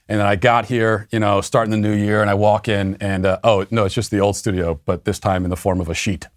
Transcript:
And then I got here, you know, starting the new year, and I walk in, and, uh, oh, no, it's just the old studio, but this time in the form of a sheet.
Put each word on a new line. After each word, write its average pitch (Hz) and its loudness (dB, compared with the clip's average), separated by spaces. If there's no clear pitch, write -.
And 107 -2
then 104 2
I 101 2
got 117 4
here, 110 0
you 113 -2
know, 101 2
starting 110 0
the 110 0
new 107 0
year, 104 2
and 104 2
I - 2
walk 104 2
in, 98 -2
and, 98 -2
uh, 92 0
oh, 101 2
no, 113 2
it's 95 -2
just 110 -4
the 107 -2
old 98 2
studio, 87 -4
but 87 -4
this - -2
time 92 0
in 90 -4
the 92 -4
form 92 -2
of 87 -4
a 85 -4
sheet. - -6